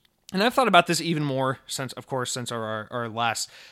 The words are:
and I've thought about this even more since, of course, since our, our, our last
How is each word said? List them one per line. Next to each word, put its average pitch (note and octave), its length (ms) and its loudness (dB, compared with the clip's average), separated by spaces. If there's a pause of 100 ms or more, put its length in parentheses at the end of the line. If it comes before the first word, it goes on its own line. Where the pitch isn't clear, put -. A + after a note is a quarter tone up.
(340)
and F#3+ 80 2
I've A#3+ 140 2
thought B3+ 120 4
about F3 200 8
this E3+ 140 0
even D#3 220 0
more C3 440 0
since, C3 260 -8
of - 140 -14
course, B2+ 240 -4
since A#2+ 200 -6
our, A2+ 120 -6
our, G#2+ 260 -6
our A#2 200 -6
last A2+ 420 -2 (200)